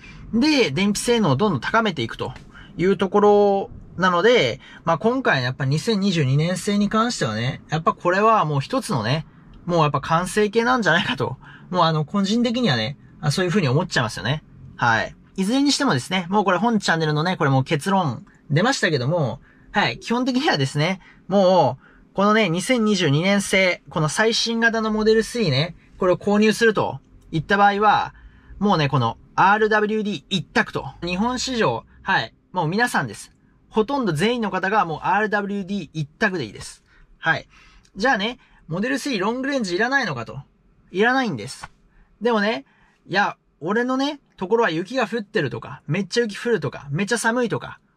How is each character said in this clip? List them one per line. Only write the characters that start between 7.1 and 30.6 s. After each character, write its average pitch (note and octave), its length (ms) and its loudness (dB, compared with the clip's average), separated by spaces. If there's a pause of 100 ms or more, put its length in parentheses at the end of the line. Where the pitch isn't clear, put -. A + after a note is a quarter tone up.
し - 60 -8
て D3+ 80 -2
は G#2+ 100 -4
ね、 B2+ 340 -4
や D#3 80 -2
っ D#3+ 40 -4
ぱ - 100 2
こ - 180 -2
れ F#3+ 100 2
は G#3+ 240 4
も D3+ 140 -2
う - 20 0
一 B3+ 220 -2
つ - 80 -8
の A#2 140 -2
ね、 D3 200 -2 (420)
も E3+ 120 0
う - 40 6
や D3 60 4
っ - 40 -4
ぱ C#3 80 -4
完 E3+ 260 0
成 G#3 220 0
形 A3+ 160 0
な B3+ 120 2
ん A#3 60 0
じ F3+ 60 0
ゃ D#3 40 6
な F3 80 2
い - 40 -2
か B3 120 -4
と。 - 200 -4 (340)
も F3+ 120 2
う - 20 4
あ D#3+ 80 4
の、 D#3 120 0
個 G3 200 -2
人 A3+ 180 0
的 B3 180 0
に A#3 80 2
は B2+ 80 2
ね、 A2 220 -4 (220)
あ、 D3 100 -2
そ F#3 120 0
う - 20 0
い F3+ 40 0
う - 20 -2
風 G3 120 2
に C3+ 60 0
思 C#3+ 140 2
っ F#3 40 -6
ち - 120 -4
ゃ - 20 2
い - 20 2
ま A2 80 -4
す - 60 -12
よ F2+ 80 -8
ね。 D3 180 -2 (320)
は A2+ 280 2
い。 - 120 -8 (220)
い F#3+ 80 -2
ず G#3+ 80 0
れ C4+ 100 2
に C#4+ 80 2
し - 80 0
て C#4+ 60 -2
も G#3 100 2
で B2+ 60 0
す - 100 -8
ね、 F#3 180 -2
も G3+ 140 2
う - 20 -6
こ F#3+ 60 2
れ F3+ 80 2
本 A3+ 220 2
チ - 100 0
ャ E3 60 2
ン - 20 0
ネ D#3+ 80 0
ル D3+ 80 0
の D3 80 0
ね、 F3+ 140 -2
こ D#3+ 80 0
れ C#3 60 2
も C3+ 100 4
う C3 40 0
結 E3 260 -2
論 F3 360 -2 (240)
出 D3+ 120 2
ま C4 100 2
し - 80 -6
た G3 100 0
け D3 80 0
ど A#2+ 100 -4
も、 D3 320 -2 (300)
は F3 200 0
い。 - 80 -8
基 - 100 -12
本 B3 160 0
的 B3 120 0
に C#4+ 120 0
は D#4+ 80 2
で C3+ 100 0
す D3 120 -4
ね、 F3+ 220 0 (280)
も F3+ 520 4
う、 - 340 -20
こ G3 100 0
の G#3 80 4
ね、 G#3+ 160 2
二 F3 140 -2
千 A#3+ 220 2
二 G#3 120 2
十 F3 140 2
二 D3 120 2
年 G3+ 200 2
製、 F#3+ 480 0
こ E3+ 100 -4
の D#3 80 2
最 A3 260 0
新 A3+ 260 -2
型 A3+ 200 2
の A3 100 -2
モ G#3+ 140 -2
デ A3 100 4
ル A3 80 4
ス A#3+ 160 -8
リ G#3+ 80 0
ー D3+ 40 2
ね、 D3 260 -2 (220)
こ F#3+ 80 0
れ F3+ 60 4
を E3+ 40 0
購 G3+ 220 0
入 G#3+ 140 4
す A#3 120 0
る G#3+ 100 6
と B2+ 260 -2 (300)
い D#3+ 80 -4
っ D3 40 0
た G3+ 140 0
場 G3+ 120 6
合 G3+ 120 0
は、 G3 340 2 (440)
も G3 180 2
う - 20 4
ね、 C#3+ 100 2
こ C#3+ 100 2
の A#2 200 0 (160)
ア F#3 180 6
ー G#3+ 60 4
ル G#3+ 100 2
ダ G#3+ 120 2
ブ G#3 60 2
リ G#3+ 100 -2
ュ A3 40 -2
ー - 20 -2
デ G#3 100 -4
ィ - 20 -6
ー C#3+ 160 -10
一 F3 140 -2
択 - 280 -2